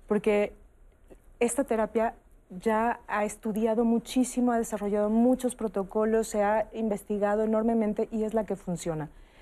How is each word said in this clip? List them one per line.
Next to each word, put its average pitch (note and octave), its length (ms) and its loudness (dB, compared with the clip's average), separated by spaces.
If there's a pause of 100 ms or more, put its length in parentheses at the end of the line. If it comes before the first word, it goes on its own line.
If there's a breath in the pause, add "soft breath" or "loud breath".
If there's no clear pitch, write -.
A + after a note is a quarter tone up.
porque G#3 460 2 (840)
esta A#3+ 240 0
terapia A3 520 0 (340)
ya A3 580 0
ha G#3 180 -2
estudiado A3 600 0
muchísimo, A#3+ 680 0
ha A3+ 60 2
desarrollado G#3 520 -2
muchos B3 460 2
protocolos, A3 720 0
se G#3 160 0
ha G#3+ 300 2
investigado G#3 680 0
enormemente A3 680 0
y A3 120 -2
es G#3+ 100 -4
la A3 120 0
que G3 100 -4
funciona. D#3+ 540 -6 (320 soft breath)